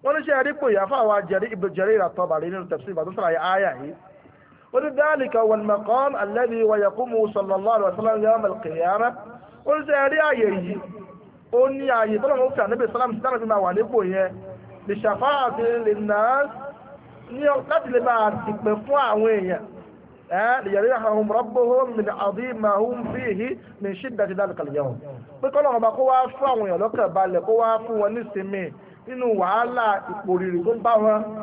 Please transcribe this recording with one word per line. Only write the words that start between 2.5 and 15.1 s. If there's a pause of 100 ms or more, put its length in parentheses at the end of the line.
nínú
tafsir
ìgbà
tó
sọ̀rọ̀
àyà
yìí. (800)
Ó
ní,
"Dhalika
wal
maqam
alladhi
wa
yaqumu
sallallahu
alaihi
wasallam
yawm
al-qiyamah." (480)
Ó
ní
ṣe
àrí
àyè
yìí. (760)
Ó
ní
àyè
tó
lọ́wọ́
fún
Ànábì
sallam
sí
Ànábì
máa
wà
nípò
yẹn. (560)
Li
shafa'ati (200)